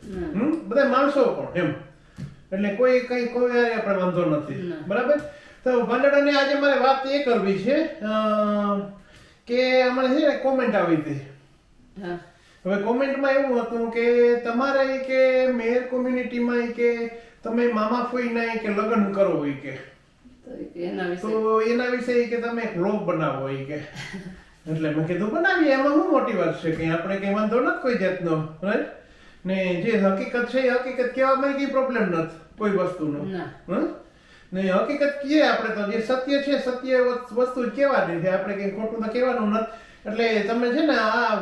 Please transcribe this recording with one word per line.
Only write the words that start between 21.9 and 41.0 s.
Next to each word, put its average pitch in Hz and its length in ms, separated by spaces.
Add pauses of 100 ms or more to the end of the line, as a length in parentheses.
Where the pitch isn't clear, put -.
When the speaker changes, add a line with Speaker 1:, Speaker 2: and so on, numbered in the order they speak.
Speaker 2:
ઈ 240 140
કે 233 100
તમે 233 260
એક 180 160
વ્લોગ 196 260
બનાવો 147 440
ઈ 135 160
કે. 147 100
એટલે - 1160
મેં 156 160
કીધું 180 240
બનાવીએ, 339 420
એમાં 269 160
શું 320 220
મોટી 254 260
વાત 165 260
છે? 165 100
કે 160 180
આપણે 175 260
કંઈ 196 180
વાંધો 214 260
નથી 339 220
કોઈ 254 120
જાતનો, 170 540 (140)
રાઈટ? 233 240 (600)
ને 185 360
જે 220 160
હકીકત 196 500
છે 254 100
એ 254 120
હકીકત 247 440
કહેવામાં 262 380
કંઈ 277 140
પ્રોબ્લેમ 247 360
નથી 165 340 (220)
કોઈ 208 120
વસ્તુનો. 156 540
Speaker 1:
ના. 175 500
Speaker 2:
હં? 311 140 (640)
ને 190 180
હકીકત 285 520
કીએ 285 200
આપણે 220 320
તો 208 180
જે 226 80
સત્ય 262 420
છે, 277 160
સત્ય 254 380
વસ્-, 247 380
વસ્તુ 247 300
જ 226 120
કહેવાની 208 440
છે, 185 80
આપણે 196 260
કંઈ 196 160
ખોટું 220 340
તો 214 80
કહેવાનું 240 360
નથી. 226 180 (400)
એટલે 220 340
તમે 233 280
છે 294 180
ને 269 100
આ 226 460